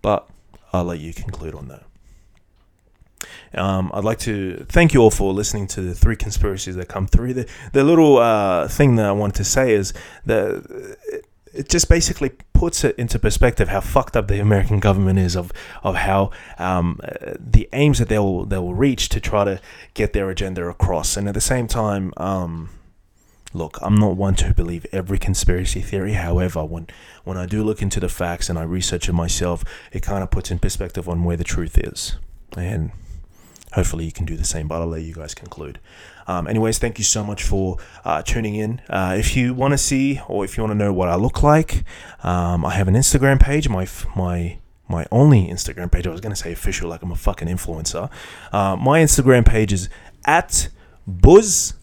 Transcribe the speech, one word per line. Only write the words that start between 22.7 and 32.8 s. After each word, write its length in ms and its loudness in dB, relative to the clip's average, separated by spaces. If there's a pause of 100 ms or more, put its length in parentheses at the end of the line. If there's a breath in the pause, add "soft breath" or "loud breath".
look, 280 -8
I'm 140 0
not 220 2
one 180 0
to 180 2
believe 380 -2
every 260 -4
conspiracy 640 0
theory. 320 -4
However, 520 -2
when, 220 -12 (360 loud breath)
when 140 -8
I 80 -6
do 180 -4
look 180 -2
into 180 -2
the 100 -2
facts 400 -6
and 100 -2
I 40 -6
research 440 -4
it 60 0
myself, 500 -2 (280 loud breath)
it 140 -4
kinda 220 -2
puts 240 -2
in 80 -2
perspective 480 -4
on 160 -2
where 140 0
the 80 -4
truth 320 -2
is. 400 -4 (380)
And 360 -4 (800 soft breath)